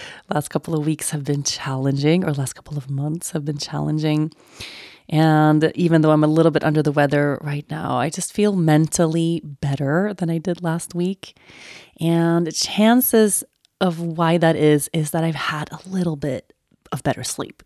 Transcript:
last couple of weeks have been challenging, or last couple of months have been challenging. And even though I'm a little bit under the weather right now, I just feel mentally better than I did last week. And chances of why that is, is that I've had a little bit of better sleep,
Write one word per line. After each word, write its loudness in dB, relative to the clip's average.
last -4
couple -4
of -2
weeks -4
have -6
been -2
challenging, 0
or -2
last -6
couple -12
of -8
months -6
have -6
been -6
challenging. -2
And 4
even 4
though 6
I'm 4
a 4
little 4
bit 0
under 2
the 0
weather 0
right -6
now, -4
I -2
just -10
feel 0
mentally 2
better -2
than -4
I -2
did -6
last -6
week. -6
And 2
chances 2
of 0
why 2
that 4
is, 4
is -2
that -2
I've 0
had -6
a -12
little -2
bit -8
of -6
better -2
sleep, -10